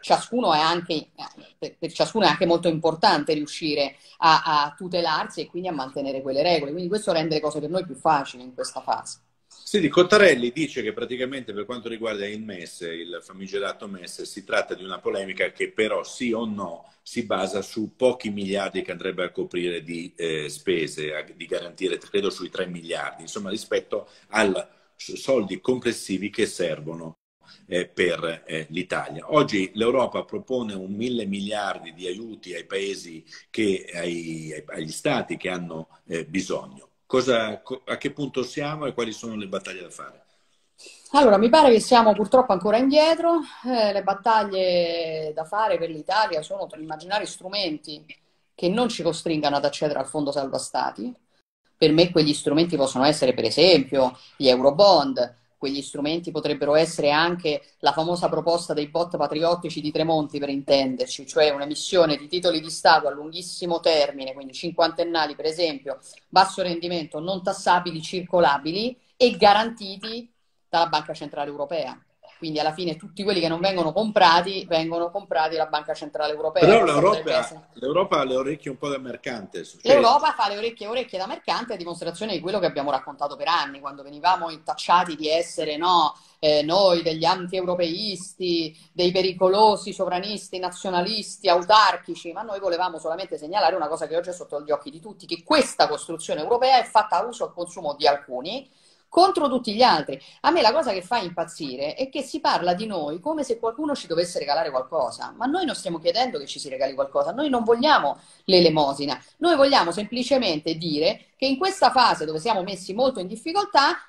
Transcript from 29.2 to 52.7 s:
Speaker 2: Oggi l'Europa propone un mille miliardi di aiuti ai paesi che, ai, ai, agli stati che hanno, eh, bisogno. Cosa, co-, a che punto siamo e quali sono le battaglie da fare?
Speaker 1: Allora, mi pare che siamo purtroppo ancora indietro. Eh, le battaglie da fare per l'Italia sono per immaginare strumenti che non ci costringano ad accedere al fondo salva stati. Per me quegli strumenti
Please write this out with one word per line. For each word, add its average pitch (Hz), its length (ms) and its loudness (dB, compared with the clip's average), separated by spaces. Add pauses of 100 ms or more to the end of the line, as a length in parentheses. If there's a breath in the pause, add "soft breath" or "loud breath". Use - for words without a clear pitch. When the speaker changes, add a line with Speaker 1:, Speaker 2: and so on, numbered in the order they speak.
Speaker 2:
Oggi 110 420 2
l'Europa 113 480 0
propone 110 500 -6
un 95 200 -10
mille 117 320 -4
miliardi 98 680 -6
di 90 140 -12
aiuti 95 460 -12
ai 82 120 -12
paesi 95 580 -8 (260 loud breath)
che, 98 440 -2
ai, 82 600 -8
ai, 76 140 -12
agli 78 240 -10
stati 113 460 -4
che 90 120 -6
hanno, 85 380 -8 (200 soft breath)
eh, 82 180 -6
bisogno. 76 640 -6 (160)
Cosa, 117 560 0
co-, - 240 -12
a 117 120 -6
che - 140 -6
punto 135 320 -6
siamo 147 420 -6
e 123 80 -6
quali 117 180 -4
sono 110 240 -10
le 104 120 -8
battaglie 92 340 -10
da 85 100 -16
fare? - 300 -18 (920 loud breath)
Speaker 1:
Allora, 254 260 8
mi 214 100 4
pare 277 240 8
che 220 80 8
siamo 226 340 6
purtroppo 214 400 4
ancora 208 240 2
indietro. 311 640 4 (260 loud breath)
Eh, 226 240 2
le 196 100 -2
battaglie 180 1300 0
da 160 80 -4
fare 202 340 0
per 165 140 -4
l'Italia 170 500 -2
sono 185 240 -8
per 175 140 -14
immaginare 160 480 -6
strumenti 165 760 -8 (520)
che 175 120 -2
non 233 220 0
ci 175 140 -6
costringano 156 540 0
ad 143 80 0
accedere 147 340 -2
al 135 80 -6
fondo 147 240 -4
salva 139 260 -4
stati. 135 560 -6 (640)
Per 156 140 6
me 170 180 6
quegli 151 240 2
strumenti 160 420 0